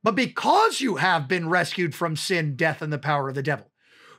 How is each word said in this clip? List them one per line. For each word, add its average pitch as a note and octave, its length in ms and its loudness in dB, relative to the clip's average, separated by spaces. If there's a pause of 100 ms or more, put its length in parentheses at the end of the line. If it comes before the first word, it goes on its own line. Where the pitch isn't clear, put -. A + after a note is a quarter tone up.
But G#3+ 120 2
because D#4 640 2
you A3+ 160 -2
have D#3+ 320 2
been E3+ 200 -2
rescued F3 460 0
from E3 220 -2
sin, D#3 400 -2
death, D#3 260 0
and D3+ 100 -4
the C#3+ 60 -4
power C#3+ 300 -2
of C3 60 -8
the C#3 80 -4
devil, C#3 280 -4 (480)